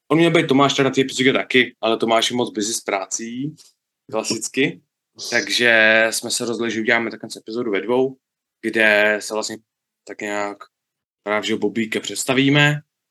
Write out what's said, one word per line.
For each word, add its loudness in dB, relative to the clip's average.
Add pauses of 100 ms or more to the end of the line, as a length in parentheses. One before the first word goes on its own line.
(120)
on 2
měl 6
být 2
Tomáš 4
tady 2
na -8
té 2
epizodě 0
taky, 2
ale 0
Tomáš 2
je -4
moc -2
busy -4
s -6
prácí, -6 (560)
klasicky, -4 (480)
takže 4
jsme -4
se -4
rozhodli, -4
že -4
uděláme 0
takhle -14
epizodu -6
ve 0
dvou, 0 (440)
kde 2
se -10
vlastně -6 (500)
tak -14
nějak -6 (680)
právě, -2
že -2
Bobíka -2
představíme 2 (320)